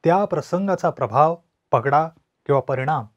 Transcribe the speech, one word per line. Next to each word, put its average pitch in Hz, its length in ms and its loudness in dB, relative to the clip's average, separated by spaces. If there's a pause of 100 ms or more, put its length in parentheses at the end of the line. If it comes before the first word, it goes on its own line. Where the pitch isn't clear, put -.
त्या 180 200 2
प्रसंगाचा 175 640 -2
प्रभाव, 139 460 0 (360)
पगडा 139 360 2 (380)
किंवा 139 140 2
परिणाम 135 440 -4 (120)